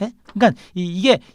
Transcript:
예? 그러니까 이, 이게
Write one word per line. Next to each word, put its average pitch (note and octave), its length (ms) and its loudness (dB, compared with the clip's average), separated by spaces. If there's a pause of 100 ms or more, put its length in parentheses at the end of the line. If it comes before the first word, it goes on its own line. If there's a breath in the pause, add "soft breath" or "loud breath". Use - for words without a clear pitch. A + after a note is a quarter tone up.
예? A3+ 80 -6 (140)
그러니까 G#3+ 360 0 (140)
이, F3+ 100 -4
이게 F3+ 360 0 (140 soft breath)